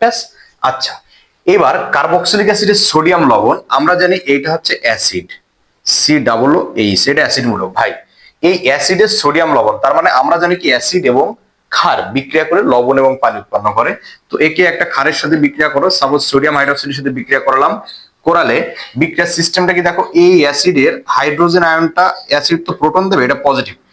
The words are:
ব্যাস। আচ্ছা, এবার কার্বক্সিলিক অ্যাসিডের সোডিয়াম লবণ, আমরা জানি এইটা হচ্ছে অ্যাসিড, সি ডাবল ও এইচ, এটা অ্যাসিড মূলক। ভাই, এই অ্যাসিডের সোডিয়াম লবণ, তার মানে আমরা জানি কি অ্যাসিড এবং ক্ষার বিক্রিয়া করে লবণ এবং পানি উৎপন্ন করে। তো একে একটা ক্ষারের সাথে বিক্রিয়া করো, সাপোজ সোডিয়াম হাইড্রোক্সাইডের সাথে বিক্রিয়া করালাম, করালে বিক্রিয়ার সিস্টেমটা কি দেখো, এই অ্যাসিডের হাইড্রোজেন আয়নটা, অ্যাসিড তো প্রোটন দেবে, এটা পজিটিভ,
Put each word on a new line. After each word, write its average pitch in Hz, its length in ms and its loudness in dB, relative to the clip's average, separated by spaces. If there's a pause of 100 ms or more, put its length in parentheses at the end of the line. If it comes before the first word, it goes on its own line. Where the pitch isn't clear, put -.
ব্যাস। 233 260 -2 (360)
আচ্ছা, - 300 -2 (520)
এবার 175 480 2
কার্বক্সিলিক 175 540 0
অ্যাসিডের 202 280 2
সোডিয়াম 156 560 2
লবণ, 120 380 2
আমরা 156 260 0
জানি 180 220 0
এইটা 139 360 -2
হচ্ছে 160 300 -4
অ্যাসিড, 107 440 -4 (580)
সি - 340 0
ডাবল 123 380 2
ও - 200 -4
এইচ, 104 320 0
এটা 143 120 2
অ্যাসিড 127 260 -2
মূলক। 98 260 -4
ভাই, 110 200 -2 (500)
এই 180 200 2
অ্যাসিডের 160 460 2
সোডিয়াম 151 460 0
লবণ, 107 280 2
তার 139 120 2
মানে 165 160 2
আমরা 139 280 2
জানি 175 180 0
কি 160 120 -4
অ্যাসিড 135 380 0
এবং 135 280 2 (340)
ক্ষার - 340 0
বিক্রিয়া 135 420 -2
করে 165 180 0
লবণ 127 360 2
এবং 135 220 2
পানি 113 180 -2
উৎপন্ন 107 340 -4
করে। 120 240 -2 (340)
তো - 80 -2
একে 156 260 0
একটা 170 200 0
ক্ষারের 143 280 -2
সাথে 151 240 -2
বিক্রিয়া 147 320 0
করো, 143 220 0
সাপোজ 143 320 0
সোডিয়াম 147 340 0
হাইড্রোক্সাইডের 139 400 -2
সাথে 139 140 -6
বিক্রিয়া 131 300 -2
করালাম, 139 400 0 (420)
করালে 165 520 0 (220)
বিক্রিয়ার 170 340 -2
সিস্টেমটা 180 420 0
কি 175 80 0
দেখো, 175 340 -2
এই 175 260 6
অ্যাসিডের 143 640 0
হাইড্রোজেন 165 560 0
আয়নটা, 165 520 2 (140)
অ্যাসিড 156 380 -2
তো 147 60 -6
প্রোটন 180 380 0
দেবে, 151 140 2
এটা 131 100 0 (100)
পজিটিভ, 131 300 -2 (180)